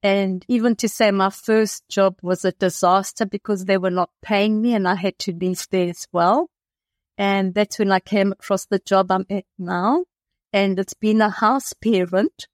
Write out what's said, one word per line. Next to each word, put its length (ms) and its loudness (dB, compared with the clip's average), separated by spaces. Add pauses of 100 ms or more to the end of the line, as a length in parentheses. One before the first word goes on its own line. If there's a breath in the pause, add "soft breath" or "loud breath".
And 440 0
even 300 2
to 100 -2
say 240 2
my 180 2
first 600 -2
job 320 2
was 240 -4
a 80 2
disaster 720 0
because 400 -6
they 120 2
were 140 0
not 180 -2 (120)
paying 400 0
me 120 0
and 140 0
I 80 0
had 240 -4
to 140 -6
leave 360 -4
there 200 0
as 220 -12
well. 380 2 (680)
And 360 0
that's 240 -2
when 140 2
I 80 4
came 320 0
across 340 -4
the 140 -2
job 320 0
I'm 180 -2
at 160 -6 (140)
now. 460 -2 (480)
And 260 2
it's 160 -6
been 260 2
a 80 4
house 440 0
parent. 800 0